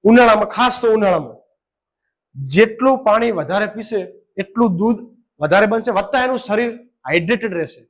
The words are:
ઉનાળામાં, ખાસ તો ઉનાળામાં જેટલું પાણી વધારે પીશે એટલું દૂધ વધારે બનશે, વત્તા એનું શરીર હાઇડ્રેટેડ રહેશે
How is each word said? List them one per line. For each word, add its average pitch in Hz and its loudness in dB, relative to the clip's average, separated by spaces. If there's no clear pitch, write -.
ઉનાળામાં, 220 4
ખાસ 247 -2
તો 226 2
ઉનાળામાં 175 -2
જેટલું 220 0
પાણી 226 2
વધારે 185 -4
પીશે 220 -6
એટલું 196 0
દૂધ 220 0
વધારે 180 2
બનશે, 220 -2
વત્તા 202 -2
એનું 254 -2
શરીર 226 -4
હાઇડ્રેટેડ 175 -2
રહેશે 143 -8